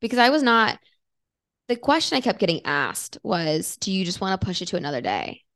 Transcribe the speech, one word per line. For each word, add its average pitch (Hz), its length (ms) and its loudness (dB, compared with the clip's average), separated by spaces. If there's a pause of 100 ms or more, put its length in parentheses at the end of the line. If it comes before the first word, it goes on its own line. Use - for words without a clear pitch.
because 233 160 -4
I 247 140 6
was 302 100 4
not, 226 380 4 (880)
the 240 100 -2
question 240 400 0
I 254 40 0
kept 226 180 -2
getting 175 260 0
asked 143 580 -4
was, 160 540 -2
"Do - 120 -6
you 190 140 0
just 175 160 -4
wanna 190 180 0
push 180 240 -4
it 180 40 -8
to 190 100 -4
another 143 240 -4
day?" - 440 -4 (120)